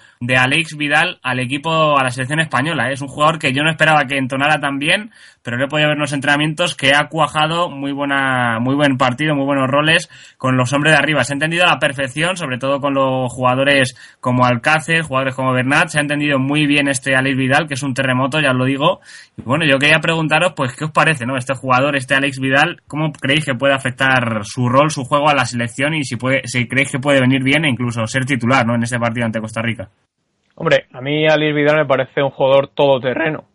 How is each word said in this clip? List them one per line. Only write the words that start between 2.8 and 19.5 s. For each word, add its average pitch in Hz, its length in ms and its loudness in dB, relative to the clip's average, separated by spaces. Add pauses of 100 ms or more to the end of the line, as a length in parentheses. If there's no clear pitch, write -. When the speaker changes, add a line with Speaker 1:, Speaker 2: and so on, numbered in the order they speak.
Speaker 1:
¿eh? 139 60 -4
Es 131 80 -8
un 143 60 -8
jugador 151 300 0
que 151 140 -2
yo 139 100 0
no 160 80 0
esperaba 156 360 2
que 139 100 -4
entonara 135 420 0
tan 139 200 -4
bien, 202 320 -2 (320)
pero 120 160 -6
lo 135 80 0
he - 20 -2
podido 151 200 0
ver 151 80 0
en 147 40 -4
los 143 120 -4
entrenamientos 151 600 0
que 135 200 2
ha 147 140 2
cuajado 156 600 -2
muy 139 240 -8
buena, 135 680 0
muy 127 160 0
buen 143 220 2
partido, 135 380 0
muy 139 100 -2
buenos 135 240 0
roles 151 400 0 (300)
con 131 180 0
los 127 160 0
hombres 147 220 4
de 147 40 6
arriba. 147 240 2
Se 139 120 -6
ha - 20 -4
entendido 165 280 0
a 175 40 4
la 156 100 2
perfección, 143 580 -4
sobre 127 200 -6
todo 135 240 -2
con 139 140 -2
los 131 360 0
jugadores 131 640 2 (260)
como 123 260 2
Alcácer, 156 560 0
jugadores 131 320 -4
como 131 180 -2
Bernat, 139 360 0
se 151 100 -6
ha 147 40 2
entendido 147 360 -2
muy 143 280 0
bien 143 220 2
este 135 260 -2
Alex 131 220 0
Vidal, 135 320 0
que 147 60 -8
es 131 80 -8
un 139 100 -2
terremoto, 131 480 0
ya 143 120 2
os 127 40 0
lo 127 80 0
digo. 135 360 0 (360)
Y - 60 -14
bueno, 156 240 -2